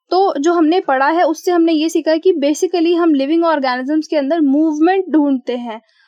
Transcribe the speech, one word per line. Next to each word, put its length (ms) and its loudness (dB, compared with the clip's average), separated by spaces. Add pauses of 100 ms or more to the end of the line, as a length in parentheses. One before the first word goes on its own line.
(120)
तो 280 2
जो 140 0
हमने 260 2
पढ़ा 280 0
है 160 2
उससे 280 -2
हमने 200 2
ये 180 0
सीखा 220 -2
है 80 0
कि 140 2
basically 640 0
हम 160 2
living 320 0
organisms 640 -2
के 100 -2
अंदर 240 -2
movement 680 2
ढूंढते 480 -2
हैं 240 -12 (260)